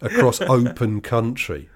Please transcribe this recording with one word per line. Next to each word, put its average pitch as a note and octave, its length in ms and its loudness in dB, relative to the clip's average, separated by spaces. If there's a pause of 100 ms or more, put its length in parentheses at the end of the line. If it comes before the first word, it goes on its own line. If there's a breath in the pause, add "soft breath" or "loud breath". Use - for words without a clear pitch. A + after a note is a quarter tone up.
across C3 400 2
open B2 600 0
country, A2+ 760 -4